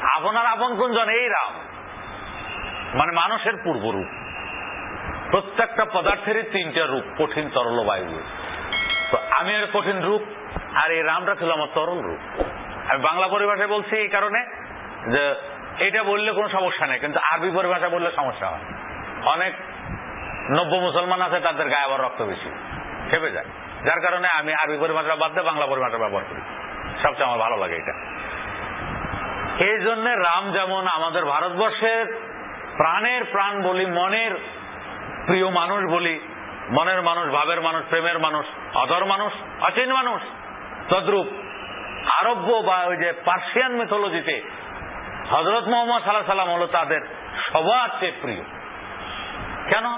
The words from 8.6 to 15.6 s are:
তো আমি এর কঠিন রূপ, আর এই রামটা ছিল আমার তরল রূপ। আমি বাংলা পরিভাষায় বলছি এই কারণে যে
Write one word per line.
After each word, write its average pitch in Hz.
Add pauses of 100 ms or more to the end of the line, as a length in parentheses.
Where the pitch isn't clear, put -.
তো - (220)
আমি 185
এর 208
কঠিন 196
রূপ, 208 (600)
আর 160
এই 165
রামটা 175
ছিল 165
আমার 151
তরল 165
রূপ। 85 (680)
আমি 131
বাংলা 170
পরিভাষায় 202
বলছি 208
এই 214
কারণে 202 (680)
যে 143 (520)